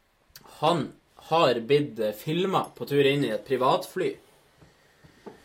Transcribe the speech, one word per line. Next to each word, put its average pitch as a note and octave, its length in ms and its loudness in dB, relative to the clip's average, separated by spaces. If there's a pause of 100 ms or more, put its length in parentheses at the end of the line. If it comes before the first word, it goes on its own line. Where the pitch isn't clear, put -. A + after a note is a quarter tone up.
(600)
han D3+ 320 0 (240)
har D#3+ 440 2
blitt, C#3 400 0
eh, G#2+ 120 -2
filmet F3 600 -4
på B2 140 -12
tur C#3+ 180 2
inn C#3+ 180 2
i A#2 60 -2
et G#2+ 160 -6
privatfly. C#3+ 680 -2 (1300)